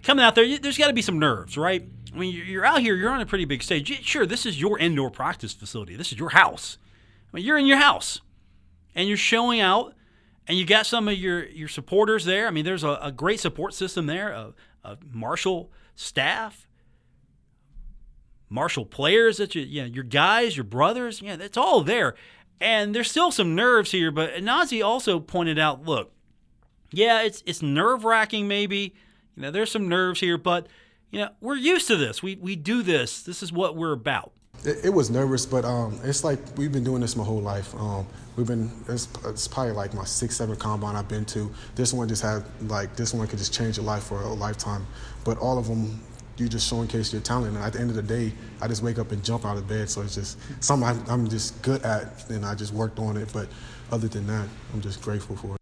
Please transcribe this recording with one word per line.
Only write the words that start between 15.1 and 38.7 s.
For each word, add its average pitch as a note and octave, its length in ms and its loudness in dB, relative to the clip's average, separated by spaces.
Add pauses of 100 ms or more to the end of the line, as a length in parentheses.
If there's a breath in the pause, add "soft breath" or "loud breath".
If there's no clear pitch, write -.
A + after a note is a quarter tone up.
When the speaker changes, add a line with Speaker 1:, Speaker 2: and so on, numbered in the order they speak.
Speaker 1:
Marshall E3+ 580 -2 (260 soft breath)
staff, G3+ 680 -6 (1800)
Marshall B2+ 360 -2
players G#3+ 520 4
that G3+ 160 -4
you, D#3+ 80 -4
you C3+ 200 -6
know, B2 60 -8
your B2 180 -8
guys, F#3 520 4
your B2+ 60 -4
brothers, G3+ 580 2
yeah, G3 140 -8
that's G3 220 -6
all B3+ 240 6
there. E3 340 2 (440 loud breath)
And G#3 360 2
there's A#3 160 0
still E4+ 200 4
some E3+ 220 2
nerves A3 380 4
here, E3 200 2
but D3+ 240 0
Nazeeh A#3 480 0
also G#3+ 360 2
pointed D#3+ 400 0
out, D3+ 260 2
look, C3 280 -2 (800)
yeah, A3 280 6
it's, G#3+ 240 -2
it's F3 160 -6
nerve-wracking G#3+ 880 2
maybe. G3+ 440 -2 (440 soft breath)
You C#3 60 -10
know, C#3 80 -8
there's G#3+ 200 -2
some G3+ 160 0
nerves F3+ 320 2
here, F3 180 2
but, F3 300 0 (420 soft breath)
you G3+ 100 -6
know, G#3 100 -4 (100)
we're C4 160 -4
used D#4+ 320 2
to A3+ 80 6
this. B2+ 260 0
We, F#3+ 140 -6
we F#3 220 -6
do G#3 260 0
this. D3 380 0
This - 200 -12
is E3 120 -8
what F3+ 240 0
we're D#3+ 160 -2
about. A#2+ 400 -4 (320)
Speaker 2:
It, D3 220 -2
it - 20 4
was D3+ 200 4
nervous, C3 360 2
but, B2+ 180 0
um, A#2 400 -2
it's C#3 220 -2
like C#3+ 120 2 (200)
we've C#3+ 160 -2
been B2+ 100 0
doing B2+ 160 0
this A#2 160 -2
my A2 80 -2
whole G#2+ 160 -2
life. G2 360 -4
Um, G2 300 -4 (300 loud breath)
we've A#2+ 100 0
been, A2+ 240 -2 (200)